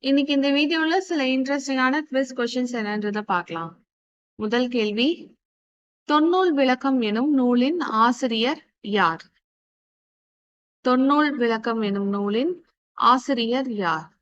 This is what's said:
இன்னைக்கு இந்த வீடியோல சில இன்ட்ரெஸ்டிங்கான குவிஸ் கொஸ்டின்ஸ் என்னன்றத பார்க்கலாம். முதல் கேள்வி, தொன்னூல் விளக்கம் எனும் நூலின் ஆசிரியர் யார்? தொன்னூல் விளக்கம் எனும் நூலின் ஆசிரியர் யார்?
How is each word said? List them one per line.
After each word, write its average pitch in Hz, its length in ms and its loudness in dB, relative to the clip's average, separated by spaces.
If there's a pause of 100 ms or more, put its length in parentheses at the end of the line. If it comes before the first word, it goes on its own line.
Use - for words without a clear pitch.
இன்னைக்கு 277 300 2
இந்த 277 180 2
வீடியோல 320 400 0 (100)
சில 311 160 -2 (140)
இன்ட்ரெஸ்டிங்கான 269 720 0
குவிஸ் 262 300 -2
கொஸ்டின்ஸ் 247 420 -2
என்னன்றத 208 400 -4 (100)
பார்க்கலாம். 170 420 -4 (720)
முதல் 240 320 0
கேள்வி, 214 320 0 (1040)
தொன்னூல் 339 480 2
விளக்கம் 262 500 2
எனும் 233 300 0
நூலின் 254 420 2 (220)
ஆசிரியர் 240 580 0 (360)
யார்? 165 280 0 (1600)
தொன்னூல் 277 420 4 (100)
விளக்கம் 226 480 0
எனும் 202 280 -2
நூலின் 214 360 -2 (600)
ஆசிரியர் 254 580 0 (120)
யார்? 160 240 -4 (160)